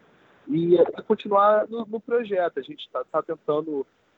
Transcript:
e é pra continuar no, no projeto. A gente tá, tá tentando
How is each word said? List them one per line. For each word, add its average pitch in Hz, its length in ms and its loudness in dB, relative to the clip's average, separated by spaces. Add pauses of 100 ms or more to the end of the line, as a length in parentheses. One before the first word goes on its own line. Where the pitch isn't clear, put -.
(480)
e 320 280 2
é 170 80 6
pra - 200 -2
continuar 208 640 2
no, 226 180 -8
no 220 140 -8
projeto. 202 600 -2
A 131 40 -10
gente - 260 -16
tá, 127 140 -6
tá - 180 -4
tentando 151 640 -4 (320)